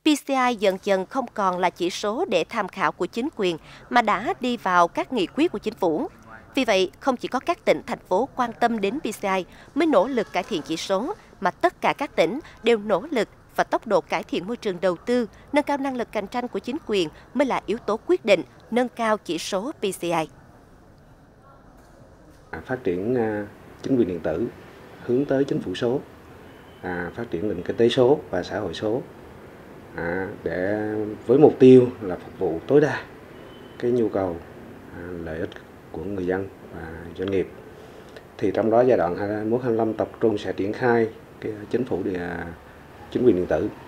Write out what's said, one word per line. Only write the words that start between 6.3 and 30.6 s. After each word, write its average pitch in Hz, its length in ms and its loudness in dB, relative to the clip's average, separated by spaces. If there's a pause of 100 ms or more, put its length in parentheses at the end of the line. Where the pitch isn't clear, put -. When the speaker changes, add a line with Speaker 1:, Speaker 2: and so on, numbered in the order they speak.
Speaker 1:
Vì 262 100 2
vậy, 190 340 2
không 254 180 0
chỉ - 100 -10
có 277 120 -4
các - 260 -4
tỉnh, 214 220 2
thành 226 120 -6
phố 214 360 0
quan 240 240 -2
tâm 233 220 2
đến 226 180 -2
P - 40 -12
C 220 200 -6
I 190 220 0 (300)
mới 320 120 2
nỗ 226 200 6
lực 240 260 -2
cải 185 100 0
thiện 175 180 -4
chỉ 160 160 -4
số, 220 360 -2 (260)
mà 185 120 0
tất - 300 -2
cả 156 160 2
các - 180 -8
tỉnh 196 240 2 (240)
đều 233 140 4
nỗ 202 240 0 (100)
lực 262 180 0 (260)
và 175 80 2
tốc - 240 -2
độ 190 140 4
cải 160 220 -4
thiện 180 240 -4
môi 240 100 -4
trường 190 240 -4
đầu 180 160 0
tư, 240 300 0 (260)
nâng 285 100 4
cao 285 140 -2
năng 269 200 -4
lực 226 140 -6
cạnh 202 160 -6
tranh 240 200 -6
của 196 120 -6
chính 247 180 -6 (100)
quyền 185 220 0 (240)
mới 269 120 2
là 202 200 0
yếu 208 120 -2
tố 220 300 -4
quyết 359 180 0
định 185 180 4 (280)
nâng 240 180 2
cao 220 280 0
chỉ - 200 -6
số 208 340 -6
P - 100 -12
C 190 200 -4
I. 165 280 -2 (2250)
Speaker 2:
À, 113 140 -10
phát 131 180 -4
triển, 98 320 0
à, 107 300 -2 (360)
chính 131 160 0
quyền 110 100 4
điện 87 120 -4
tử, 85 280 -2 (560)
hướng 131 220 0
tới 139 180 0
chính 143 180 -2
phủ 92 140 -6
số, 127 240 0 (840)
à, 87 340 -6
phát 117 160 -8
triển 95 180 -4
nền 87 120 -4
kinh - 160 -6
tế 117 120 6
số 135 300 4 (100)
và 87 140 -2
xã - 160 -6
hội 90 140 -6
số, 110 280 -4 (960)
à, 87 320 -6 (160)
để 101 480 -2 (340)